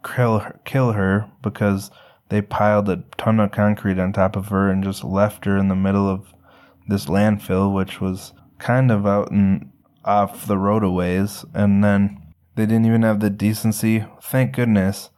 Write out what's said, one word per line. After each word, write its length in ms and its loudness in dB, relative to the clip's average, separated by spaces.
kill 360 0
her, 260 -10
kill 280 0
her 360 0
because 500 -2
they 120 0
piled 480 0
a 140 -4
ton 220 0
of 120 0
concrete 480 0
on 140 -2
top 220 0
of 140 -6
her 200 0
and 140 0
just 200 -6
left 420 -2
her 120 2
in 100 2
the 80 0
middle 340 2
of 240 -6
this 180 -4
landfill, 680 0
which 280 -4
was 320 -6
kind 320 2
of 140 0
out 260 0
and 400 2
off 420 0
the 120 0
road 260 2
a 60 2
ways. 640 -2
And 300 4
then 380 2
they 100 0
didn't 200 2
even 180 4
have 160 2
the 100 0
decency, 760 0
thank 320 -2
goodness 640 0